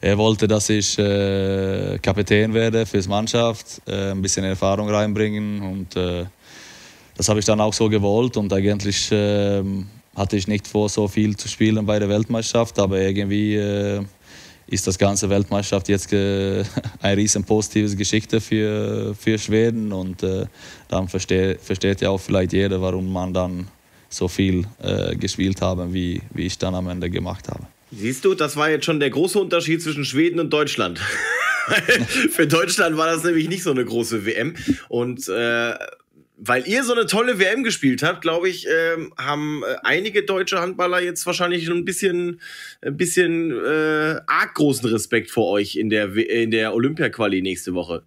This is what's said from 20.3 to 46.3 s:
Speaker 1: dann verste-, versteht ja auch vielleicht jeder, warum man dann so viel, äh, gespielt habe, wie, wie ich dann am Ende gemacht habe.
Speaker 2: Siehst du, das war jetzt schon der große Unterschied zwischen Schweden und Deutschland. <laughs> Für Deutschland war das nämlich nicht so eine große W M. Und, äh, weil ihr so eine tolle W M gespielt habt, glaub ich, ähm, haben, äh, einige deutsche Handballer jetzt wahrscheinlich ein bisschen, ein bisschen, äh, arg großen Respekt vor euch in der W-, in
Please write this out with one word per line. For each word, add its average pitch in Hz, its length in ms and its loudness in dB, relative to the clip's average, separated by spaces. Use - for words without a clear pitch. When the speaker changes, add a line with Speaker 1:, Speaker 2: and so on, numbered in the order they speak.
Speaker 1:
dann 92 180 0
verste-, 92 560 0
versteht 98 380 -2
ja 98 100 2
auch 95 100 0
vielleicht 92 340 0
jeder, 95 280 2
warum 92 300 -2
man 92 200 -4
dann 90 360 -2
so - 180 -4
viel, 92 400 0
äh, 92 320 -2
gespielt 95 480 -2
habe, 90 300 -2
wie, 90 280 -2
wie 85 120 -4
ich 90 120 -6
dann 92 160 -2
am 92 140 -4
Ende 90 200 -6
gemacht 90 400 -6
habe. - 180 -10
Speaker 2:
Siehst 117 340 -8
du, 190 100 6
das 147 220 -2
war 151 140 2
jetzt 151 160 0
schon 156 140 0
der 143 100 2
große 175 280 2
Unterschied 165 440 0
zwischen 147 220 -4
Schweden 160 360 2
und 156 100 0
Deutschland. 123 480 0
<laughs> 254 1300 0
Für 160 160 2
Deutschland 170 500 2
war 160 100 2
das 165 180 0
nämlich 160 240 2
nicht 175 140 -4
so 165 80 -2
eine 127 140 2
große 113 400 -2
W 110 80 -2
M. 120 220 -2
Und, 123 400 -4
äh, 117 460 0
weil 127 300 0
ihr 233 180 2
so 240 80 0
eine 233 140 2
tolle 233 320 0
W 190 60 6
M 220 180 0
gespielt 139 400 0
habt, 156 200 0
glaub 165 220 0
ich, 185 220 -2
ähm, 165 500 0
haben, 147 460 -4
äh, 120 200 -4
einige 196 420 0
deutsche 190 360 0
Handballer 180 420 0
jetzt 175 220 -6
wahrscheinlich 175 460 -2
ein 175 140 0
bisschen, 175 560 -2
ein 143 140 -4
bisschen, 165 540 2
äh, 156 760 0
arg 185 280 0
großen 123 360 2
Respekt 110 400 0
vor 110 200 2
euch 101 260 0
in 110 120 0
der 104 260 0
W-, 110 80 2
in 113 280 0